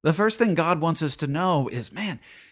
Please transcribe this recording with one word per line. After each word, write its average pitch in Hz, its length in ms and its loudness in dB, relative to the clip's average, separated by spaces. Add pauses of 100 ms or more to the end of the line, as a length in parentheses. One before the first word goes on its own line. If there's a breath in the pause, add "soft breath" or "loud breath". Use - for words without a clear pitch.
The 156 100 2
first 214 240 2
thing 226 160 4
God 160 280 2
wants 165 200 0
us 147 160 -2
to 151 100 -4
know 151 420 0
is, 120 220 -8
man, 190 280 -6 (320 loud breath)